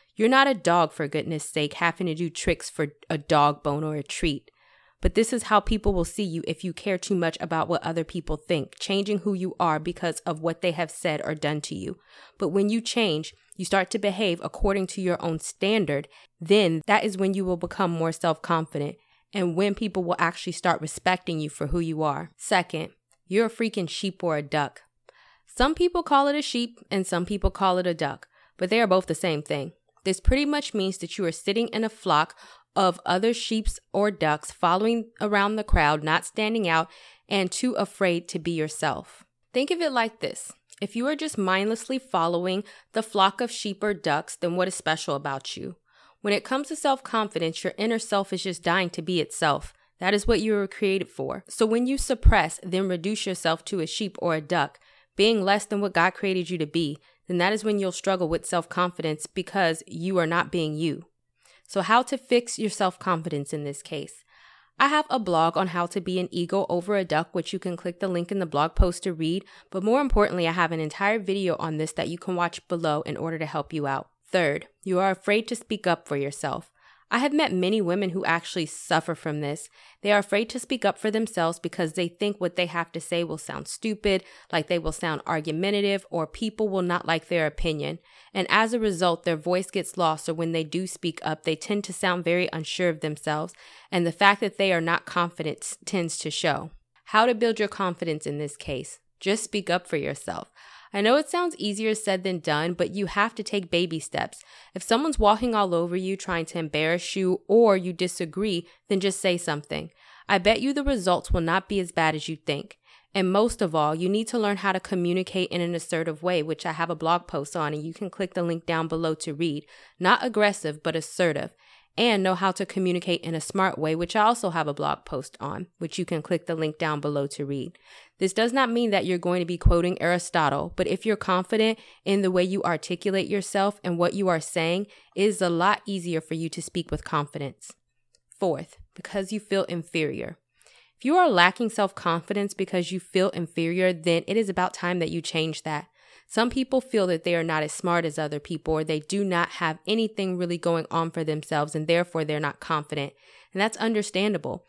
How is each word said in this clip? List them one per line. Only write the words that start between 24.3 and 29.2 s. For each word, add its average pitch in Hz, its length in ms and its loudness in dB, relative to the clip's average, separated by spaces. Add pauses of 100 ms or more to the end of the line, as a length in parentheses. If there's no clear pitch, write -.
a 147 40 -4
duck. 147 380 -2 (680)
Some 277 280 2
people 349 280 2
call 277 240 4
it 285 80 2
a 294 80 0
sheep 240 380 -4 (100)
and 190 160 0
some 175 200 -2
people 196 240 0
call 190 260 2
it 180 100 0
a 175 80 0
duck, 156 340 -6 (280)
but 180 140 -4
they 226 100 4
are 233 60 6
both 185 200 4
the 165 80 -2
same 156 280 -2